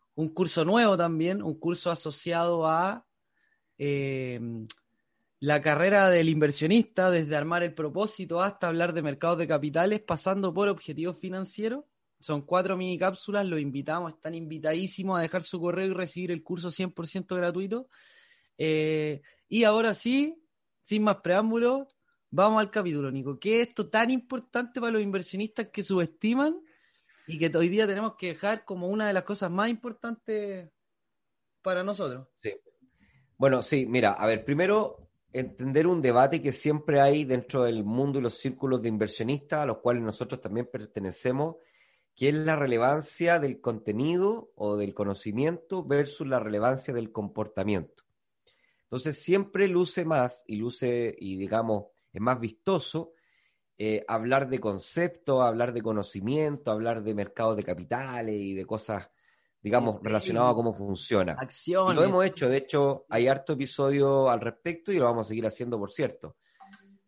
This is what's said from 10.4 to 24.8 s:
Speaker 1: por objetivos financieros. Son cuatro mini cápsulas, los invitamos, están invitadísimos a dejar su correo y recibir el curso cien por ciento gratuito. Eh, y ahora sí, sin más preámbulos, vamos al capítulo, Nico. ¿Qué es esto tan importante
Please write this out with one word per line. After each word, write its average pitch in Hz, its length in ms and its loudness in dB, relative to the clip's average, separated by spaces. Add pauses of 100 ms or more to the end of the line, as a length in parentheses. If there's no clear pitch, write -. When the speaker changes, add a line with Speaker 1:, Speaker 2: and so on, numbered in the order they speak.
Speaker 1:
por 196 160 2
objetivos 165 500 -4
financieros. 208 680 -6 (360)
Son 147 220 -4
cuatro 180 340 0
mini 185 220 -4
cápsulas, 196 480 -2
los 170 120 -2
invitamos, 151 540 -4
están 160 220 -12
invitadísimos 165 840 -4
a 170 40 0
dejar 170 200 -2
su 180 160 -8
correo 175 280 -2
y 190 80 -2
recibir 180 360 -6
el 165 120 -6
curso 175 280 -8
cien 180 220 -4
por 170 140 -8
ciento 185 300 -6
gratuito. 185 520 -4 (720)
Eh, 156 640 0 (260)
y 226 160 4
ahora 220 300 4
sí, 285 480 0 (400)
sin 214 220 0
más 208 120 4
preámbulos, 233 720 2 (420)
vamos 214 300 4
al 202 100 0
capítulo, 151 400 -2
Nico. 135 280 -6
¿Qué 220 240 2
es 233 60 -2
esto 196 200 -6
tan 233 220 2
importante 247 720 -4